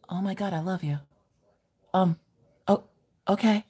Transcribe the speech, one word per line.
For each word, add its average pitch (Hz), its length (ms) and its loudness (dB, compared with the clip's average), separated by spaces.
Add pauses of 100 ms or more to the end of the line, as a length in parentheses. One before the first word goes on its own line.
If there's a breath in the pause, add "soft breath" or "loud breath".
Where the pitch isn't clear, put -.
Oh 175 120 -6
my 196 140 -2
God, 202 180 -4
I 160 80 -2
love 175 240 -4
you. 143 140 -2 (920)
Um, 180 260 2 (500)
oh, 202 160 2 (440)
okay. 208 420 2